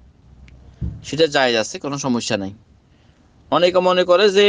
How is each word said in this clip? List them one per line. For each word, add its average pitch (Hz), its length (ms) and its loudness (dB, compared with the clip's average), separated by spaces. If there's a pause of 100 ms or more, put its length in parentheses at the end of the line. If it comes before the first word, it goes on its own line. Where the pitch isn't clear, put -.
(1040)
সেটা 156 240 0
জায়েজ 135 280 2
আছে, 110 240 -4
কোনো 143 180 -8
সমস্যা 120 400 -4
নাই। 98 160 -10 (960)
অনেকে 175 280 2
মনে 180 240 2
করে 180 260 4
যে, 202 180 4